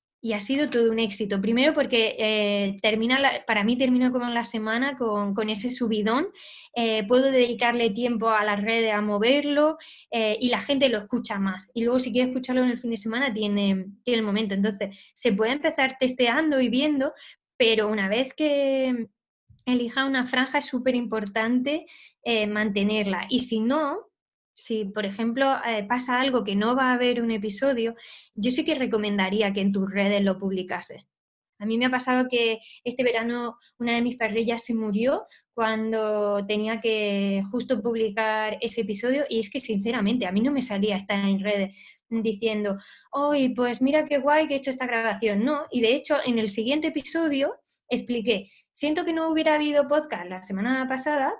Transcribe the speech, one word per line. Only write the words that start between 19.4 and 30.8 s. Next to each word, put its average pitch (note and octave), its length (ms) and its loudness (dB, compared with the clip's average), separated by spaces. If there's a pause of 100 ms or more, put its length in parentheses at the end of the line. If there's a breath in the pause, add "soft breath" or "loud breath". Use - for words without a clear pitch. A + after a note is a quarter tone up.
elija B3 400 0
una C4 200 0
franja C4 340 0
es C#4 80 -2
superimportante, B3 1160 0 (380 soft breath)
eh, A3 240 0
mantenerla. G#3 840 0
Y B3 120 2
si A3+ 180 -2
no, D4 540 -2 (420)
si, A3 300 -4
por G3+ 200 -4
ejemplo, A#3 500 0 (100)
eh, A3 220 -2
pasa B3 340 0
algo B3+ 220 2
que G3 120 -2
no A3 200 2
va C4 160 2
a - 20 2
haber B3 280 2
un A#3 100 0
episodio, A3+ 640 -2 (400 loud breath)
yo A3 160 0
sí D4+ 120 0
que D#4+ 120 0
recomendaría G#3 800 0
que G3+ 80 -2
en G3 100 2
tus G3 200 -2
redes G3+ 300 2
lo F#3+ 160 2
publicases. F#3 680 -6 (540)